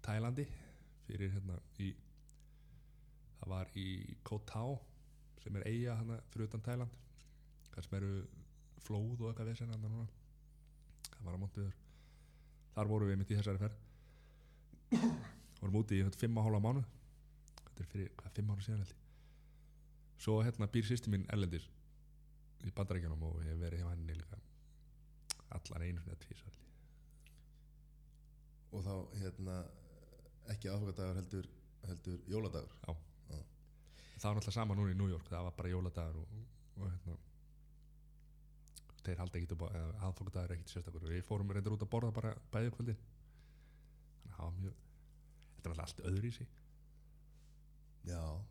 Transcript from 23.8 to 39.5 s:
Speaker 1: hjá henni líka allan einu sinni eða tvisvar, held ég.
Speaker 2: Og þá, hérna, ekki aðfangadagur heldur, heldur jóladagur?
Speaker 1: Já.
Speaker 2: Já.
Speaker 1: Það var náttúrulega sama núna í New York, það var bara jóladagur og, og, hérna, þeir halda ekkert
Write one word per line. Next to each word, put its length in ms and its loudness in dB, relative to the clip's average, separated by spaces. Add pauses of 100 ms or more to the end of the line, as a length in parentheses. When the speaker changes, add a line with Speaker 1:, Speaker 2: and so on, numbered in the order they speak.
Speaker 1:
hjá 80 2
henni 300 0
líka 180 -8 (1120)
allan 360 -2
einu 160 0
sinni 100 -4
eða 80 -8
tvisvar, 380 -12
held 80 -18
ég. 80 -18 (2000)
Speaker 2:
Og 140 -2
þá, 80 0 (300)
hérna, 320 -2 (1000)
ekki 160 -2
aðfangadagur 480 2
heldur, 320 -2 (380)
heldur 420 -2
jóladagur? 560 0
Speaker 1:
Já. 80 -2 (380)
Speaker 2:
Já. 100 -4 (800)
Speaker 1:
Það 60 2
var 100 6
náttúrulega 220 2
sama 180 4
núna 160 6
í 80 4
New 80 6
York, 240 0
það 160 0
var 80 -6
bara 160 2
jóladagur 480 2
og, 160 -6 (400)
og, 80 -2
hérna, 320 -2 (1800)
þeir 220 0
halda 180 0
ekkert 160 0